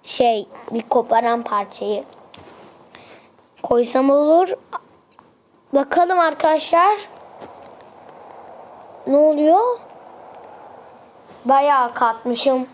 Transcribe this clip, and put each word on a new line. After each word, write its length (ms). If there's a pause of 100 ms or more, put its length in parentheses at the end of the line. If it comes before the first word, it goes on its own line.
şey 460 (220)
bir 120
koparan 600
parçayı 640 (1600)
koysam 480
olur. 380 (1200)
Bakalım 460
arkadaşlar. 800 (2000)
Ne 100
oluyor? 600 (1700)
Bayağı 500
katmışım. 800